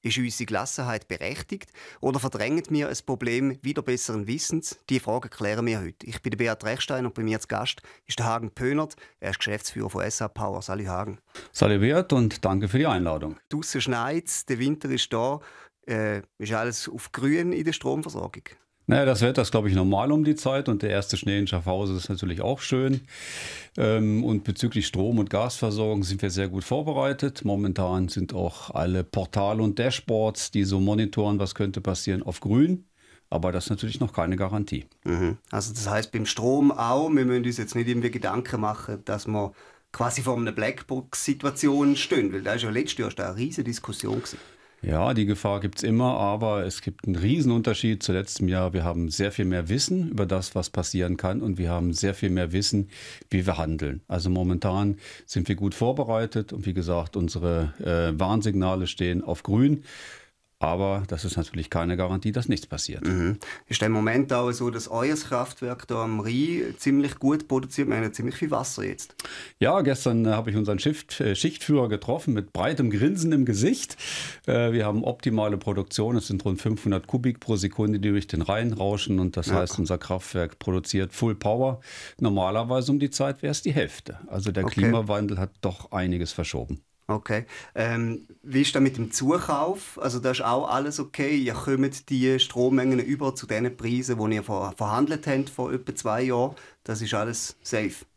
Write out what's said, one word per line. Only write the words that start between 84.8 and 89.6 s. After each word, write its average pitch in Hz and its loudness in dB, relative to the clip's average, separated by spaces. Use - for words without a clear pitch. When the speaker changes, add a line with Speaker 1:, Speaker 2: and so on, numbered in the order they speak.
Speaker 2:
hat 98 -2
doch - -6
einiges 90 0
verschoben. - -6
Speaker 1:
Okay. 107 -2
Ähm, 117 -2
wie 135 2
ist - 2
da 139 4
mit 135 4
dem 113 -2
Zukauf? 165 0